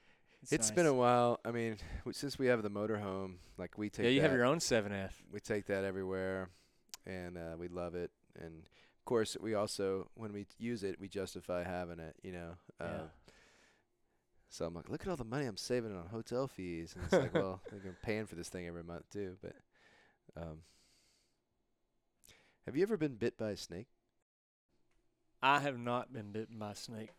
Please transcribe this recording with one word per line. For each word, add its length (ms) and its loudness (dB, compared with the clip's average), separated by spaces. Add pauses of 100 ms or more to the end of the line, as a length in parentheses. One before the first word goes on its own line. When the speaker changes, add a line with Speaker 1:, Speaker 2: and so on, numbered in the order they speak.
(420)
Speaker 1:
it's 100 -2
Speaker 2:
It's 180 4
been 160 6
Speaker 1:
nice. 60 10
Speaker 2:
a 20 8
while. 500 8
I 60 0
mean, 260 0 (240)
w-, 140 -6
since 240 -6
we 80 4
have 160 6
the 80 0
motorhome, 640 -2 (240)
like, 180 -8
we 140 0
take 140 -2
Speaker 1:
Yeah, 60 8
you 120 6
have 80 6
Speaker 2:
that, 80 4
Speaker 1:
your 80 6
own 140 4
seven 320 2
F. 380 -6
Speaker 2:
we 100 -8
take 260 -2
that 180 2
everywhere, 640 -2 (560)
and, 320 -8
uh, 220 -8
we 100 -6
love 260 -6
it. 160 -4 (300)
And, 240 -12
of 400 -20
course, 360 2
we 140 -2
also, 600 0
when 180 -8
we 140 -8 (120)
use 240 -4
it, 160 -2
we 100 -10
justify 540 -4
having 360 -4
it, 240 -10
you 100 -10
know. 200 -8 (280)
Speaker 1:
Yeah. 60 -4
Speaker 2:
Uh, 160 -4 (1500)
so 160 -6
I'm 100 -4
like, 140 -10
"Look 140 -6
at 60 -6
all 80 -2
the 80 -6
money 200 -2
I'm 120 -2
saving 380 0
on 120 -8
hotel 400 -2
fees." 480 -4
And 100 -6
it's 80 2
like, 220 6
Speaker 1:
<laughs> 0 -
Speaker 2:
"Well, 260 2 (120)
like, 120 -12
I'm 180 -8
paying 240 0
for 100 -12
this 120 -8
thing 180 -8
every 180 -8
month, 260 -10
too." 320 -6
But, 140 -12 (800)
um, 220 -10 (2000)
have 120 -4
you 60 6
ever 140 2
been 200 0
bit 200 0
by 140 -2
a 60 -2
snake? 320 -10 (1500)
Speaker 1:
I 180 6
have 180 -2
not 340 -2
been 200 -8
bitten 260 -6
by 140 -6
a 40 -8
snake. 420 -12